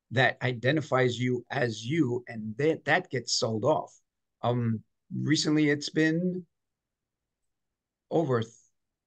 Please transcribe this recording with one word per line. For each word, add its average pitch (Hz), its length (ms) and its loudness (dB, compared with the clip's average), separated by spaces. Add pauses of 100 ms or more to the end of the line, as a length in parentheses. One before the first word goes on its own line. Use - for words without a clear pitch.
(120)
that 120 300 2
identifies 127 800 0
you 123 300 -2
as 117 340 -2
you, 127 460 0
and 110 280 -8
that, 156 280 0
that 156 240 0
gets 123 240 -4
sold 113 320 -2
off. - 280 0 (500)
Um, 117 380 0 (340)
recently, 151 540 2
it's 143 200 -2
been 170 560 0 (1600)
over, 131 340 2 (640)